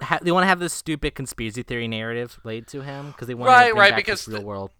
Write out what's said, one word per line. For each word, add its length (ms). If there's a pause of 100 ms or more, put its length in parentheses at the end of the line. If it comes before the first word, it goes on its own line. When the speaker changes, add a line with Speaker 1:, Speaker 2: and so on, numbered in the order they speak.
Speaker 1:
ha-, 200
they 100
wanna 160
have 120
this 120
stupid 420
conspiracy 480
theory 280
narrative 560
laid 220
to 160
him 340
'cause 100
they 60
wanna 180
Speaker 2:
Right, 200
Speaker 1:
bring 80
Speaker 2:
right, 100
Speaker 1:
back 80
Speaker 2:
because 280
Speaker 1:
this 40
real 100
Speaker 2:
the 60
Speaker 1:
world 340